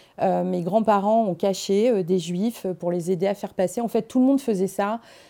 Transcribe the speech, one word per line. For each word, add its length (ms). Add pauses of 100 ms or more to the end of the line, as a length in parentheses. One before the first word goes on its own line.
(200)
Euh, 220
mes 200
grands-parents 640
ont 100
caché, 520
euh, 140
des 160
juifs 480 (140)
pour 100
les 220
aider 160
à 60
faire 200
passer. 260
En 60
fait, 160
tout 160
le 60
monde 160
faisait 260
ça, 320 (320)